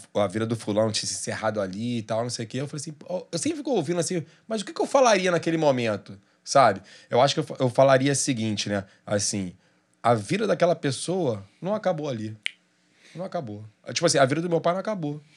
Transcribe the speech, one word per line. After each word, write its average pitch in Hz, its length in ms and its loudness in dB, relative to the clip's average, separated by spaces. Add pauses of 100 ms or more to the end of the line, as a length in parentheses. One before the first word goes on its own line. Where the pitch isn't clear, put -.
(220)
a 101 40 2
vida 107 200 -2
do 117 100 -2
fulano 110 340 0
tinha - 180 -4
se - 60 -6
encerrado 107 460 -4
ali 110 380 -4
e 110 40 -6
tal, 113 200 -4
não 123 80 -4
sei 117 140 -6
o 107 40 -10
quê. 127 120 -8
Eu 147 60 -6
falei 147 140 -12
assim, 156 120 -12
"Pô", 175 380 -10
eu 170 80 -6
sempre 302 200 -4
fico 294 120 -6
ouvindo 175 300 0
assim, 165 240 -4 (240)
"Mas 220 140 -4
o - 20 -10
que 339 80 -12
que - 80 -10
eu - 60 0
falaria 214 440 4
naquele 165 260 0
momento?", 120 600 2 (260)
sabe? 110 360 6 (300)
Eu 120 100 4
acho 139 140 4
que 160 60 0
eu 139 40 -4
fa-, - 160 -10
eu 131 80 4
falaria 135 440 6
o 135 40 2
seguinte, 110 520 -2
né? 101 160 -2 (200)
Assim, 101 480 -2 (500)
a 117 120 4
vida 185 320 -2
daquela 175 280 2
pessoa 147 680 -4 (180)
não 185 120 -4
acabou 160 340 -4
ali. 107 280 -8 (800)
Não 170 100 -10
acabou. 113 400 -8 (280)
Tipo 165 140 -2
assim, 151 120 2
a 139 60 8
vida 147 160 0
do 175 100 -4
meu 165 100 0
pai 170 120 2
não 190 80 -2
acabou. 156 400 -6 (160)